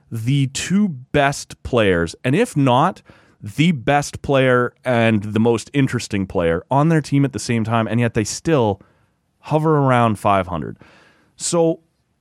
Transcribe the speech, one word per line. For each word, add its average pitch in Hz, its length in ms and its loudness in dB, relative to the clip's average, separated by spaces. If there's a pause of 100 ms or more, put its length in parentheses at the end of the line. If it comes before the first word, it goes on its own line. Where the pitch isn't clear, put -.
(120)
the 131 360 -2
two 196 400 -2
best 139 760 -4
players, 92 600 0
and 127 120 0
if 233 200 -2
not, 139 460 2 (420)
the 151 300 0
best 139 480 -2
player 127 540 2 (100)
and 113 380 2
the 107 180 -2
most 117 320 0
interesting 120 540 -2
player 85 440 0
on 147 200 2
their 160 100 2
team 139 240 0
at 131 80 -2
the - 60 -8
same 117 260 -2
time, 113 240 0
and 110 100 -2
yet 120 140 0
they 113 120 0
still 117 580 -2 (580)
hover 156 380 0
around 120 400 2
five 98 300 0
hundred. 71 280 -8 (600)
So 165 440 -2 (400)